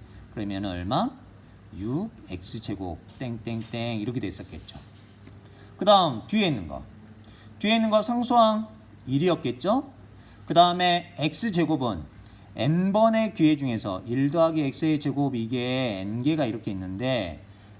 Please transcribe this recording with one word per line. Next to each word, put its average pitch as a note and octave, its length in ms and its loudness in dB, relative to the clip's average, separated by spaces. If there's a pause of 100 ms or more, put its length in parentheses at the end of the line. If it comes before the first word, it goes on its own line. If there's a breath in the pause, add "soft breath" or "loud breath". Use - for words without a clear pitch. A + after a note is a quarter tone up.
(340 loud breath)
그러면 G2+ 320 -6
얼마? G2+ 440 -2 (680 loud breath)
육 C#3 320 -4 (180)
X F#2+ 320 -10
제곱 F#2+ 380 -8 (200)
땡땡땡 A#2 840 -6
이렇게 A#2+ 200 -4
됐었겠죠. - 580 -12 (1000 loud breath)
그 - 80 -2
다음 F3 400 6
뒤에 G3+ 220 2
있는 G2+ 200 -4
거. C#2 140 -12 (760 loud breath)
뒤에 G#3+ 180 2
있는 A3+ 120 2
거 G#3+ 140 4
상수항 A#3 680 2 (380)
일이었겠죠? D#3+ 840 0 (560 loud breath)
그 - 60 -4
다음에 F3 680 4
X D#3+ 340 -2
제곱은 C3 680 -2 (380 loud breath)
N번의 G3+ 760 2
기회 D#3 220 4
중에서 A2 500 -4
일 C3+ 260 0
더하기 E3 300 2
X의 D3+ 360 0
제곱 C#3 380 -2
이게 B2 640 -2
N개가 B2 460 0
이렇게 A2 260 -6
있는데 F#2+ 720 -4 (360 loud breath)